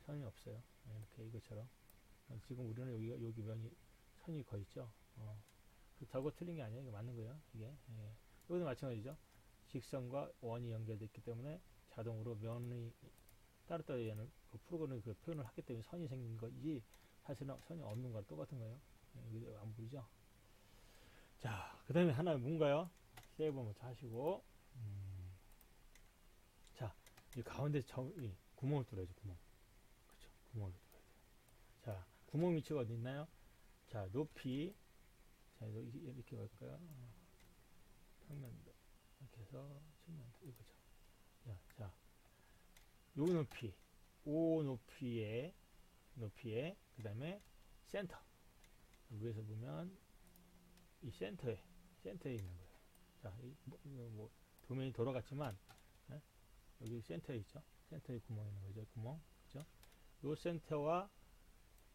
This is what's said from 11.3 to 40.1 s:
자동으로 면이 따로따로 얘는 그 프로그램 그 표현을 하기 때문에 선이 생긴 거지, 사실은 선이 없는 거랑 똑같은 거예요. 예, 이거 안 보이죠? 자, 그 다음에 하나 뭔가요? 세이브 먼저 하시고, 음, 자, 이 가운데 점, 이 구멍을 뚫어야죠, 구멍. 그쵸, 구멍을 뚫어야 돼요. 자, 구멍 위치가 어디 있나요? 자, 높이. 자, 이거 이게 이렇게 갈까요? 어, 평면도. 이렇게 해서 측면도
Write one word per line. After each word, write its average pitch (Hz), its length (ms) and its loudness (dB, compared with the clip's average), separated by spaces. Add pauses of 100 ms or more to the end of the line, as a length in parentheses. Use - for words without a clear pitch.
자동으로 113 460 0
면이 117 580 0 (720)
따로따로 151 400 2
얘는 110 240 0 (220)
그 117 80 -8
프로그램 151 420 2
그 110 140 0
표현을 151 320 0
하기 - 140 -6
때문에 117 220 0
선이 175 240 -2
생긴 120 300 0
거지, 123 460 0 (400)
사실은 - 380 -2
선이 - 200 -4
없는 120 300 0
거랑 107 160 -2
똑같은 151 320 -2
거예요. 113 200 -2 (360)
예, 117 220 -4
이거 113 220 -4
안 107 140 -4
보이죠? 113 320 -4 (1300)
자, 107 480 -2
그 131 60 2
다음에 170 180 12
하나 151 260 8
뭔가요? 151 540 8 (440)
세이브 151 240 4
먼저 110 220 0
하시고, 127 600 0 (320)
음, 98 560 -4 (1400)
자, 110 180 0 (420)
이 123 60 0
가운데 147 400 4
점, 131 320 0 (100)
이 110 80 2 (240)
구멍을 135 300 6
뚫어야죠, 92 300 -2
구멍. 92 200 -4 (720)
그쵸, - 220 -16 (220)
구멍을 98 220 0
뚫어야 - 180 -14
돼요. - 100 -18 (800)
자, 95 260 -4 (200)
구멍 170 280 8
위치가 151 260 4
어디 117 120 2
있나요? 131 340 0 (600)
자, 101 240 0
높이. 143 640 2 (800)
자, 113 80 -6
이거 110 140 -2
이게 120 200 -4
이렇게 131 380 -6
갈까요? 127 420 -6
어, 131 340 -10 (1120)
평면도. 127 440 -8 (500)
이렇게 120 200 -12
해서 139 400 -8 (240)
측면도 139 380 -8